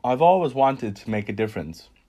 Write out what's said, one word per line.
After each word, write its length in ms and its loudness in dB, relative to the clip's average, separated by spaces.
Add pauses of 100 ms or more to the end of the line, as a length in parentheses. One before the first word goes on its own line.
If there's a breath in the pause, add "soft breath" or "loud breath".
I've 140 0
always 320 4
wanted 440 0
to 120 -14
make 220 -4
a 20 -6
difference, 560 -6 (200)